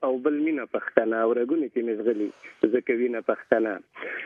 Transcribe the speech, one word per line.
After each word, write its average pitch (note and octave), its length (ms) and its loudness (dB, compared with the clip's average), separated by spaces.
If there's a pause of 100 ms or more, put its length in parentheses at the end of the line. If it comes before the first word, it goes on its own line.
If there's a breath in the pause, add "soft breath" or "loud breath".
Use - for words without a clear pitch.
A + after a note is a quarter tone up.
او C3 140 2
بل C#3+ 160 0
مینه D3 320 -2
پښتنه A2+ 500 0
او A2+ 180 4
رګونو C3 300 0
کې A#2+ 140 -6
مې A#2 160 0
زغلي، G#2 380 -2 (320 loud breath)
زه A#2 160 2
که A#2+ 140 0
وینه A#2+ 260 0
پښتنه. A2 600 0 (460 loud breath)